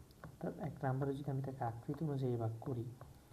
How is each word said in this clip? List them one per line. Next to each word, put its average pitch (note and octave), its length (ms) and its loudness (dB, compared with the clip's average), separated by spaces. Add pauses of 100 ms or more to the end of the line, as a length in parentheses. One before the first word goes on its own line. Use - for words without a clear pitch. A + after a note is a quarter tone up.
(240)
অর্থাৎ - 300 -4 (140)
এক B2+ 60 -4 (100)
নম্বরে C3+ 340 4
যদি C#3+ 160 -2
আমি C3+ 120 2
তাকে C3+ 180 -2
আকৃতি A#2 440 0
অনুযায়ী C3+ 280 4
ভাগ A2+ 180 2 (120)
করি, A#2+ 180 0 (480)